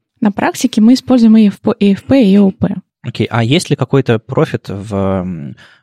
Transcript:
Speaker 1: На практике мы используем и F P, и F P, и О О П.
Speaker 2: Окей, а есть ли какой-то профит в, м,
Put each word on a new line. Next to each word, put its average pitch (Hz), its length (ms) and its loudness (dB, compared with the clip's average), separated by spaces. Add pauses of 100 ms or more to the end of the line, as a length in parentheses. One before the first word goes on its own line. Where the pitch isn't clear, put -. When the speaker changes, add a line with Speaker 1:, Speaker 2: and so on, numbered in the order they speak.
(200)
Speaker 1:
На 214 120 0
практике - 480 -4
мы 226 140 6
используем 226 440 2
и 220 100 6
F - 120 -4
P, 208 180 -2
и 202 160 2
F - 100 -8
P, 269 180 2
и 190 140 4
О 202 120 4
О - 20 0
П. - 260 -4 (280)
Speaker 2:
Окей, 113 240 -4
а 120 140 -2
есть 131 260 0
ли 147 60 -2
какой-то 127 460 0
профит - 480 -4
в, 101 260 -10
м, 92 600 -6 (260)